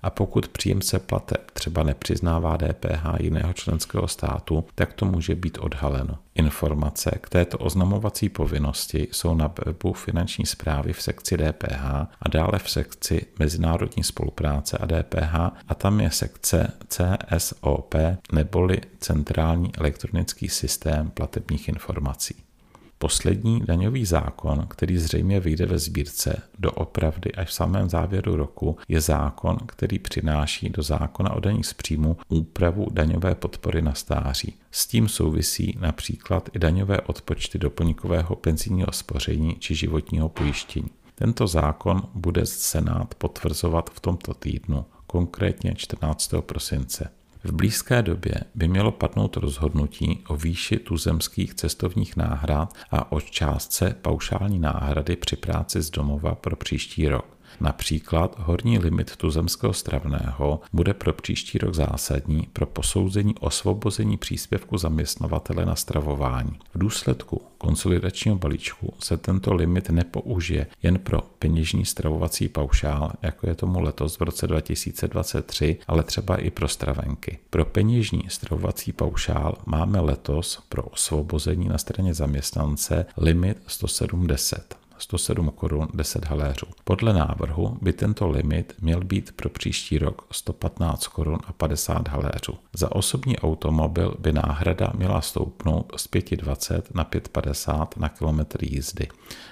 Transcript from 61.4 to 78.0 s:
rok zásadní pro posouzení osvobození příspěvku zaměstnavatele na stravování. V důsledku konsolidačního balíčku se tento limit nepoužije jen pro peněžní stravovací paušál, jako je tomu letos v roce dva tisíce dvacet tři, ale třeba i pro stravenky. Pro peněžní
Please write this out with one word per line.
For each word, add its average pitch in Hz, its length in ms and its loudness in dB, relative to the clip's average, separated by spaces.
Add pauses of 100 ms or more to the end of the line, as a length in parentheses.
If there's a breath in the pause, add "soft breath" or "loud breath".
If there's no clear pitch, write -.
rok - 160 0
zásadní 71 800 0
pro - 120 0
posouzení 98 680 0
osvobození 104 800 0
příspěvku - 600 -4
zaměstnavatele 78 880 0
na 90 100 2
stravování. 69 840 -2 (140)
V - 40 -4
důsledku 110 640 0 (160)
konsolidačního 90 800 2
balíčku - 600 -4
se - 180 -2
tento 95 360 2
limit 87 360 2
nepoužije 82 800 0 (160 loud breath)
jen 92 160 4
pro - 220 0 (180)
peněžní 80 460 2
stravovací - 640 0
paušál, 73 640 0 (100)
jako 87 260 -2
je 82 80 2
tomu 90 240 0
letos 78 400 0
v - 20 2
roce 85 260 -2
dva 80 140 2
tisíce - 460 -4
dvacet - 380 -2
tři, 80 320 0 (100)
ale 80 160 4
třeba 98 320 -2
i - 160 0
pro - 160 -2
stravenky. - 720 -4 (100)
Pro 80 160 4
peněžní 110 600 2